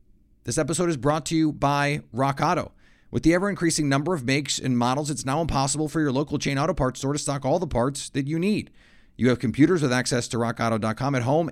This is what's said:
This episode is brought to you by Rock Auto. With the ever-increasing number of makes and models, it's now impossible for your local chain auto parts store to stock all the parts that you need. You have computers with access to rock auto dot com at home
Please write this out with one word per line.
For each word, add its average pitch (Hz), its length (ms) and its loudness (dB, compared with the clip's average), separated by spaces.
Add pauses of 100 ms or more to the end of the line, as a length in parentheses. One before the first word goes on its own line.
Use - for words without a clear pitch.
(440)
This 120 140 -2
episode 170 320 0
is 156 80 -2
brought 151 280 0
to 165 100 -2
you 156 160 2
by 143 500 0 (100)
Rock 135 300 0
Auto. 151 300 0 (380)
With 123 120 -2
the 156 100 6
ever-increasing 175 560 0
number 143 240 0
of 135 140 -4
makes 135 320 0
and 131 180 0
models, 127 320 0
it's 151 160 -6
now 135 160 -2
impossible 147 480 0
for 165 100 -2
your 147 140 2
local 139 240 -2
chain 139 220 -2
auto 143 160 0
parts 131 240 0
store 135 160 -2
to 151 40 -4
stock 139 280 -4
all 147 120 2
the 180 80 -2
parts 131 440 -2
that 139 160 -4
you 156 120 -2
need. 185 320 0 (460)
You 120 140 4
have 120 80 2
computers 147 420 4
with 131 140 0
access 123 340 0
to - 80 -4
rock 117 240 -2
auto 113 160 2
dot 110 220 -2
com 139 160 0
at 127 80 0
home 147 300 2